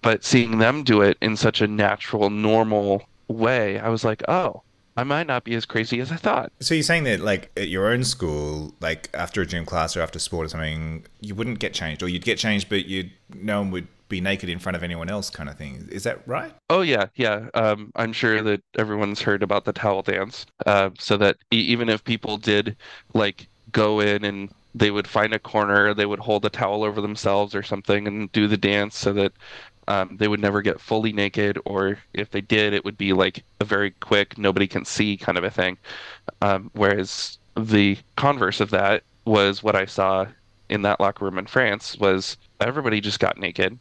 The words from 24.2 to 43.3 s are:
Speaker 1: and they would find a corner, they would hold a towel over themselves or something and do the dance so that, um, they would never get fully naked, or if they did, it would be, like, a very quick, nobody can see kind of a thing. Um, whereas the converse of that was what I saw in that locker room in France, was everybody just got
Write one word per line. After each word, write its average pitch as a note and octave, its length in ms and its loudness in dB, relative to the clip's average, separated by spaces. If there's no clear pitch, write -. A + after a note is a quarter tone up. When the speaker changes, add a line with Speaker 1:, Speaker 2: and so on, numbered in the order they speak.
Speaker 1:
and G2+ 260 -4
they G#2+ 160 4
would G2+ 160 -2
find G#2+ 260 2
a G#2+ 60 -2
corner, G2+ 540 2
they G#2 120 2
would G2+ 140 -2
hold G#2 260 0
a G#2 40 2
towel G#2 340 -2
over G#2+ 180 -2
themselves G2+ 540 0
or G2+ 80 -4
something G2+ 440 -2
and G#2 240 -6
do G#2+ 160 4
the G#2 100 2
dance G2+ 400 0
so G2 160 0
that, G2 200 0
um, F#2+ 300 -2
they G#2+ 100 2
would G#2 120 0
never G2+ 220 2
get G2+ 180 0
fully A2 320 -2
naked, G2+ 540 0
or G2 320 0
if G#2 160 -4
they G2+ 120 -4
did, G#2+ 320 2
it G2+ 120 -2
would G#2 120 -8
be, G2 160 2
like, F#2 300 2
a A2 60 0
very G2+ 340 0
quick, - 380 0
nobody G2 300 2
can F2+ 180 -4
see G#2 320 -2
kind F2+ 200 -2
of F2 60 -2
a G2 60 -2
thing. F#2 280 -2
Um, G2+ 320 0
whereas G2+ 680 0
the G#2+ 400 4
converse B2+ 460 2
of G#2 80 0
that G2 340 2
was G2+ 380 4
what G#2+ 120 2
I F#2+ 100 2
saw F#2+ 420 0
in G#2 140 -2
that G2+ 160 2
locker G2+ 260 0
room F#2 140 -4
in G2+ 80 -8
France, A2+ 500 -2
was F#2+ 400 0
everybody A#2 420 0
just G2+ 180 -4
got - 180 2